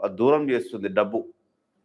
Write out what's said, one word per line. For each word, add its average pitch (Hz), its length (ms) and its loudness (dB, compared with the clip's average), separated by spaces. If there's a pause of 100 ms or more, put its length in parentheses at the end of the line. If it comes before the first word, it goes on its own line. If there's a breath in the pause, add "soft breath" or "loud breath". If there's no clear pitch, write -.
దూరం 135 440 2
చేస్తుంది 120 380 -2
డబ్బు. 104 400 0 (580)